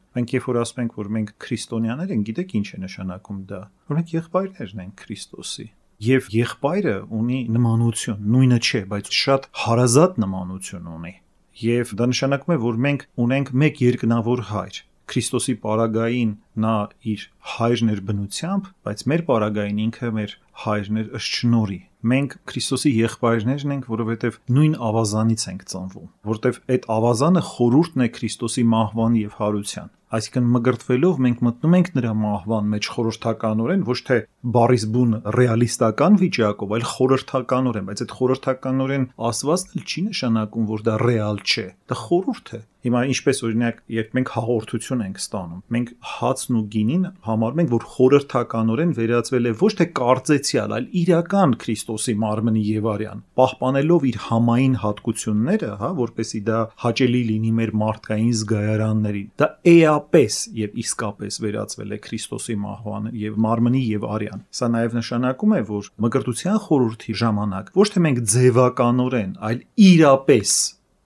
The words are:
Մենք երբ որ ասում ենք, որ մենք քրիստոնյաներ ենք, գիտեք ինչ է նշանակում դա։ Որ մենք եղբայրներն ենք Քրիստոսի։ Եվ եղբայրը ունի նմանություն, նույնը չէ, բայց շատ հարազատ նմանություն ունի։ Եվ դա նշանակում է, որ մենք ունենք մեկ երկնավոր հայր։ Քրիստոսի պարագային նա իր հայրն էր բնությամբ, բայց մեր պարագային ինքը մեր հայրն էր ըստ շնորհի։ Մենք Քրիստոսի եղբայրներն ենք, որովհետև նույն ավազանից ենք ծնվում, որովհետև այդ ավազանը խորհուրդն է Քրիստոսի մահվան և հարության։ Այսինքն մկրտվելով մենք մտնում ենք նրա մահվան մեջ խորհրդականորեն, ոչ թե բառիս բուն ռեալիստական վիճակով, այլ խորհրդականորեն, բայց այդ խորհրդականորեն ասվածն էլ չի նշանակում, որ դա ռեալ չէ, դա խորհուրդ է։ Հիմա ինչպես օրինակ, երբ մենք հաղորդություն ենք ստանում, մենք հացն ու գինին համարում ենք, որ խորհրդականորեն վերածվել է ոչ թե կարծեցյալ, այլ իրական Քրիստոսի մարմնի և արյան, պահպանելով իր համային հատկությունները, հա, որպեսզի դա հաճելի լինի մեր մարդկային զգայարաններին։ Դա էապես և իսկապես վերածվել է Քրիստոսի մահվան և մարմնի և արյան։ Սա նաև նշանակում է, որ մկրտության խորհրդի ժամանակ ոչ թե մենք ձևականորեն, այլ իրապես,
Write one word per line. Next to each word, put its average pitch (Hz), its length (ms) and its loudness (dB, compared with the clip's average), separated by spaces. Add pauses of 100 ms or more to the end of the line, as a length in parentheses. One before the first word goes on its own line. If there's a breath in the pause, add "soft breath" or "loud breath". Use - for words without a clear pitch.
Մենք 120 240 -4
երբ 127 140 -2
որ 120 120 0
ասում 117 220 -4
ենք, 117 140 -4
որ 101 160 -8
մենք 110 240 -4
քրիստոնյաներ 120 800 -6
ենք, 107 100 0
գիտեք 113 300 -6
ինչ 101 140 -2
է - 100 -18
նշանակում 95 640 -10
դա։ 95 160 -12 (240)
Որ 147 160 -4
մենք 165 160 -4
եղբայրներն 165 640 -6
ենք 92 160 -14
Քրիստոսի։ - 720 -14 (340)
Եվ 127 300 0
եղբայրը 131 680 -2 (120)
ունի 120 380 -2
նմանություն, 113 800 0
նույնը 123 340 6
չէ, 113 260 -2
բայց 101 280 -8
շատ 135 420 0
հարազատ 123 640 4
նմանություն 92 680 -6
ունի։ 82 260 -12 (420)
Եվ 117 360 0
դա 117 160 0
նշանակում 139 460 0
է, 147 40 2
որ 117 220 -2
մենք 139 260 -2 (100)
ունենք 131 380 -2
մեկ 139 280 2
երկնավոր 120 640 2
հայր։ 98 380 -8 (220)
Քրիստոսի 123 520 -4
պարագային 113 760 0 (220)
նա 110 200 0 (300)
իր 107 180 -4 (240)
հայրն 117 460 0
էր 101 100 -2
բնությամբ, 107 760 -4
բայց - 260 -8
մեր 160 200 0
պարագային 104 540 0
ինքը 113 320 -4
մեր 107 240 -4 (200)
հայրն 104 460 -4
էր 110 120 -8
ըստ - 240 -6
շնորհի։ 110 420 0 (180)
Մենք 131 460 -2
Քրիստոսի - 500 -2
եղբայրներն 117 800 0
ենք, 135 140 -8
որովհետև 113 480 -4 (100)
նույն 151 320 4
ավազանից 110 640 0
ենք 95 200 -10
ծնվում, - 440 -12 (120)
որովհետև 113 460 -2
այդ 127 220 -2
ավազանը 120 560 2
խորհուրդն 131 600 2
է 113 40 2
Քրիստոսի 117 580 -4
մահվան 113 520 2
և 104 200 -6
հարության։ 104 560 -4 (120)
Այսինքն 120 400 -2
մկրտվելով 127 720 2
մենք 123 240 0
մտնում 120 320 2
ենք 180 160 4
նրա 117 240 -2
մահվան 104 540 -2
մեջ 107 180 -2
խորհրդականորեն, 113 960 -2
ոչ 123 160 -2
թե - 180 0 (300)
բառիս 123 400 4
բուն 117 260 2 (140)
ռեալիստական 120 920 4
վիճակով, 107 560 0
այլ 117 140 -2
խորհրդականորեն, 127 1000 0
բայց 104 160 -6
այդ - 100 -10
խորհրդականորեն 131 880 -2 (140)
ասվածն 135 580 -2
էլ - 80 -8
չի - 180 -6
նշանակում, 113 640 -2
որ 107 180 -4
դա 107 100 2
ռեալ 110 460 0
չէ, 104 240 -4 (160)
դա - 160 -6
խորհուրդ - 580 -2
է։ 110 60 -14 (140)
Հիմա 123 260 0
ինչպես 135 380 0
օրինակ, 117 460 -2
երբ 110 260 -6
մենք 127 180 -2
հաղորդություն 117 720 -2
ենք 95 160 -6
ստանում, 90 460 -10
մենք 120 240 -4 (160)
հացն 123 540 -2
ու - 80 0
գինին 113 400 0 (120)
համարում 113 400 -2
ենք, 151 140 2
որ 113 160 0
խորհրդականորեն 127 1080 2
վերածվել 117 540 0
է 117 60 0
ոչ 190 180 2
թե 165 160 0
կարծեցյալ, 127 880 0
այլ 123 160 -4
իրական 170 640 2
Քրիստոսի 113 580 -4
մարմնի 110 500 0
և 107 240 -2
արյան, 104 440 -4
պահպանելով 135 760 2
իր 107 100 0
համային 120 600 2
հատկությունները, 110 920 -2
հա, 104 220 -4
որպեսզի 113 480 -4
դա 110 180 0 (160)
հաճելի 123 480 0
լինի 110 280 0
մեր 113 220 0
մարդկային 110 600 0
զգայարաններին։ 107 960 -2
Դա - 180 2 (140)
էապես 156 720 6 (140)
և 104 260 -4
իսկապես 104 600 -6
վերածվել 107 520 -6
է 107 80 -8
Քրիստոսի 113 600 -8
մահվան 104 560 -8
և 107 240 -6
մարմնի 117 460 2
և 107 240 -2
արյան։ 107 400 -6
Սա 123 200 -4
նաև 117 300 0
նշանակում 127 560 0
է, 139 100 0
որ 101 320 -6
մկրտության 131 640 0
խորհրդի 117 560 0
ժամանակ 104 580 -2
ոչ 202 160 6
թե 180 140 0
մենք 127 220 2
ձևականորեն, 123 1120 4
այլ 110 260 -4 (160)
իրապես, 151 800 8 (500)